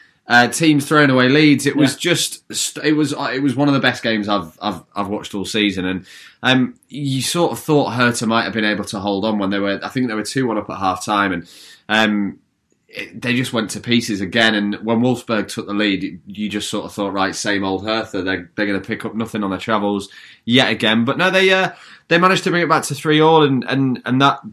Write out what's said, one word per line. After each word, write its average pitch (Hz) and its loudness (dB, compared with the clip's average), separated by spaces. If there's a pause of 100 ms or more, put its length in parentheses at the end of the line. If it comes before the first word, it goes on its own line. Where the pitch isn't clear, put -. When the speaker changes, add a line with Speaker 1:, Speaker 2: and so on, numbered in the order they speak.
(260)
Speaker 1:
uh, 120 6
teams 147 2
throwing 151 6
away 127 4
leads. 147 4
It 139 0
was 143 4
Speaker 2:
Yeah. - -2
Speaker 1:
just, - -4
st-, - -6
it 151 2
was, 147 0
uh, 139 -4
it 131 -2
was 135 2
one 143 2
of 143 4
the 135 2
best 123 0
games 107 0
I've, 90 -4
I've, 90 -6 (140)
I've 101 -4
watched - -8
all 98 -6
season, 98 -2
and, 92 -6 (360)
um, 127 2 (140)
you 135 -4
sort 170 0
of - -10
thought 143 2
Hertha 120 0
might 113 2
have 98 -6
been 110 -2
able 101 -2
to 107 -8
hold 98 -2
on 107 0
when 98 -2
they 101 -2
were, 98 -2
I 92 -6
think 127 -2
they 110 -6
were 107 -4
two 131 -2
one 110 -2
up 101 -6
at - -10
half 95 -2
time, 101 0
and, 85 -6 (400)
um, 104 0 (560)
it, 92 -14
they 123 -2
just 123 -4
went 110 -2
to 101 -10
pieces 117 -2
again, 110 2
and 101 -2
when 113 0
Wolfsburg 113 0
took 101 -10
the 101 -8
lead, 101 0
it, 87 -10
you 101 -8
just 101 -6
sort 101 -4
of 92 -14
thought, 101 -4
"Right, 95 -2
same 101 -2
old 95 -2
Hertha, 107 -4
they're, 92 -4
they're 104 -2
gonna 101 -2
pick 104 -8
up 107 -10
nothing 110 -6
on 98 -2
their 92 -4
travels 101 -2 (360)
yet 117 4
again." 113 2
But 135 -2
no, 175 2
they, 190 4
uh, 190 0 (340)
they 165 4
managed 185 2
to 185 -2
bring 175 0
it 156 0
back 151 2
to 143 -6
three 151 2
all, 160 6
and, 139 2
and, 131 0
and 127 2
that, 135 4 (140)